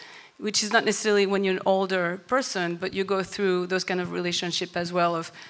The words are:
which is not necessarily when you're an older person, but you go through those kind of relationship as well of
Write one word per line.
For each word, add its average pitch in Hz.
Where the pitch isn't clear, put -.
which 208
is 208
not 226
necessarily 208
when 196
you're 190
an -
older 190
person, 190
but 185
you 190
go 190
through 185
those 185
kind 185
of 175
relationship 175
as 175
well 175
of 165